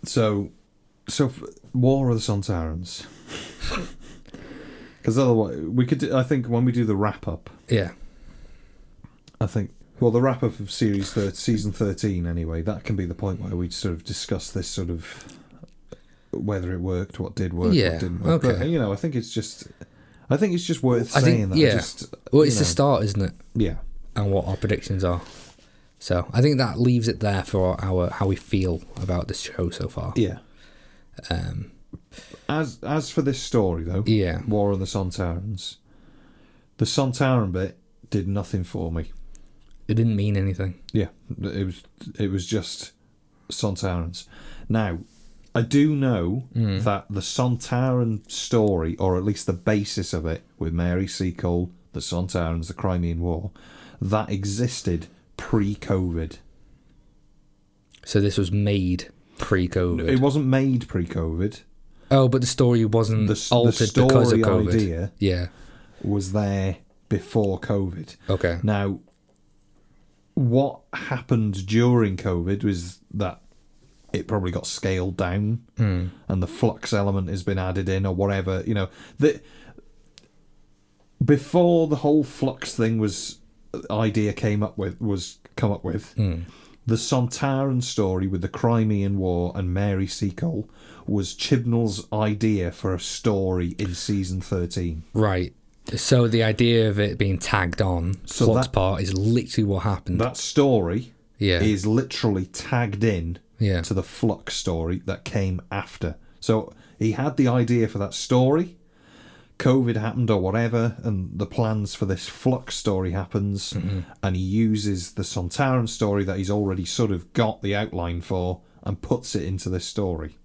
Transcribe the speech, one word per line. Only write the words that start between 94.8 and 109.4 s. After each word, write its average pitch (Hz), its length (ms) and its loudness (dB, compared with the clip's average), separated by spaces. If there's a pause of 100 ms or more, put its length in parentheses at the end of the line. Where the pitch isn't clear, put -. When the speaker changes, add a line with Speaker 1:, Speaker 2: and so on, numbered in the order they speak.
Speaker 2:
Right. 98 420 0 (420)
So 120 320 4
the 113 140 4
idea 110 460 4
of 101 100 0
it 104 200 0
being 98 200 2
tagged 92 440 0
on, 90 320 0 (120)
Speaker 1:
So - 200 2
Speaker 2:
Flux 117 220 4
Speaker 1:
that - 40 -8
Speaker 2:
part, 92 300 2
is 95 100 -2
literally 110 560 0
what 98 140 0
happened. 95 380 -2
Speaker 1:
That 123 180 -2
story 120 760 2 (260)
Speaker 2:
Yeah. 92 220 4
Speaker 1:
is 101 260 2
literally 107 600 0
tagged 110 580 -2
in 87 340 0 (200)
Speaker 2:
Yeah. 95 240 2
Speaker 1:
to - 120 -4
the 92 80 0
Flux - 540 -4
story 82 480 -2
that - 200 -6
came 95 360 -2 (100)
after. 92 460 -6 (240)
So - 320 0 (260)
he 110 140 0
had 131 240 -2
the 131 120 4
idea 120 380 2
for - 120 -4
that 98 160 -4
story, 139 640 2 (800)